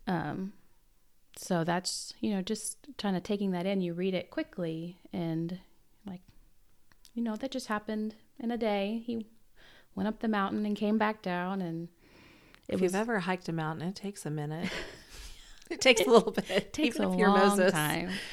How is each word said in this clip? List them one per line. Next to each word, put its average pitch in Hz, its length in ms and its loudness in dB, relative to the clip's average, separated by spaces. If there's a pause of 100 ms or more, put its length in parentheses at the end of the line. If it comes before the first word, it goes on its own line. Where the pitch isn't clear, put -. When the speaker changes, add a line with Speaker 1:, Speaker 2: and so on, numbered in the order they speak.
Speaker 1:
Um, 180 440 -2 (840)
so 175 280 0
that's, 175 560 -2
you 220 120 -2
know, 190 100 0
just 214 340 -6 (220)
kinda 190 220 0
taking 196 320 0
that 175 140 0
in. 196 140 0
You 175 140 0
read 185 200 0
it 175 160 -4
quickly 175 680 -6 (140)
and, 170 480 -2 (440)
like, 185 180 -12 (920)
you 233 80 -2
know, 226 140 -2
that 262 160 -6
just 254 160 -8
happened 214 480 -4 (220)
in 233 120 -4
a 240 80 -2
day. 214 480 0
He 226 200 -6 (680)
went 190 140 -2
up 220 120 -4
the 233 80 -2
mountain 208 380 2
and 208 100 0
came 214 220 2
back 214 240 0
down, 180 400 -2
and 170 260 -4 (800)
it - 60 -2
Speaker 2:
If 185 60 2
Speaker 1:
was 185 120 4
Speaker 2:
you've 190 80 2
ever 226 200 0
hiked 180 280 -2
a 165 40 -2
mountain, 160 360 -2
it 190 80 -4
takes - 300 -10
a 156 40 -4
minute. 156 460 -4
Speaker 1:
<laughs> - 40 -6 (920)
Speaker 2:
It 330 100 -8
takes 240 220 8
a 262 80 4
little 220 220 8
bit, - 180 -2
Speaker 1:
It 196 240 0
takes 240 220 0
Speaker 2:
even 202 120 0
Speaker 1:
a 185 60 0
Speaker 2:
if 180 40 0
you're 202 120 6
Speaker 1:
long 202 260 6
Speaker 2:
Moses. 185 160 6
Speaker 1:
time. 170 380 0 (220)